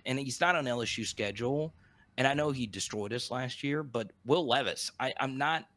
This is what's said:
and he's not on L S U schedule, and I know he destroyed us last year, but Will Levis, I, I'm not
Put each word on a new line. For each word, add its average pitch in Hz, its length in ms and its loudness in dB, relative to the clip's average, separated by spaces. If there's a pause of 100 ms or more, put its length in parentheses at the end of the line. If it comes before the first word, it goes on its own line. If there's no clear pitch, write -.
and 131 140 0
he's 135 240 -2
not 175 140 4
on 143 100 0
L 120 160 0
S 110 160 -2
U 107 80 -4
schedule, 120 680 -2 (460)
and 127 80 6
I 139 80 4
know 151 160 2
he 131 160 -2
destroyed 101 480 -4
us 123 160 -4
last 127 340 -4
year, 147 180 0
but 117 300 -4 (140)
Will 151 200 4
Levis, 120 440 2 (100)
I, 127 180 -2
I'm 135 200 -2
not 156 260 0 (120)